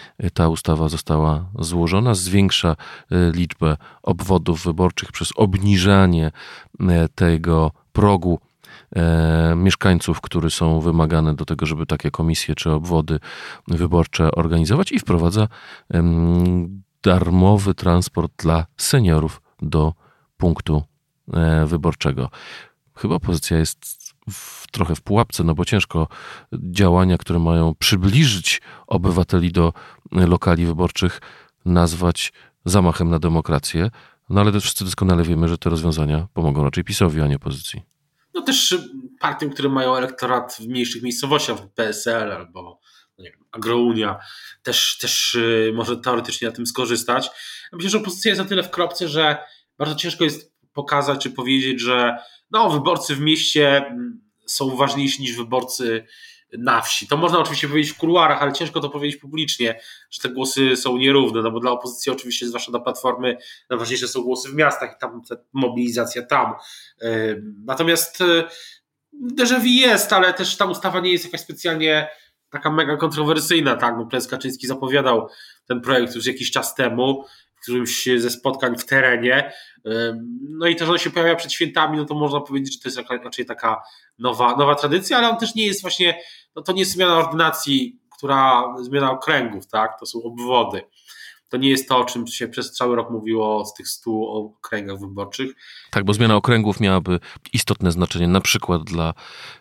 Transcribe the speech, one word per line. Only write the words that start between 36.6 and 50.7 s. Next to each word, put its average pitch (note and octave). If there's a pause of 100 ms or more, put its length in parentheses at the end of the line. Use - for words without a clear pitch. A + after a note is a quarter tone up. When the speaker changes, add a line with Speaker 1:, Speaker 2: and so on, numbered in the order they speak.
Speaker 1:
raczej C#2+
pisowi, E2+
a D2+
nie C#2+
opozycji. - (520)
Speaker 2:
No F4
też, -
y, E3 (300)
partiom, D3+
które C3+
mają C3
elektorat B2+
w A2
mniejszych A#2+
miejscowościach, C3 (180)
P A2+
S G#2+
L A2
albo, F2 (380)
no F#2
nie F2
wiem, - (120)
Agrounia, A2+ (440)
też, -
też, -
y, A2+
może A#2
teoretycznie A#2+
na A2+
tym A#2+
skorzystać. A#2+ (460)
Ja -
myślę, F3
że G#3
opozycja G3+
jest G3
na F#3
tyle F#3+
w F#3
kropce, F3
że D3+ (400)
bardzo D3
ciężko E3+
jest - (200)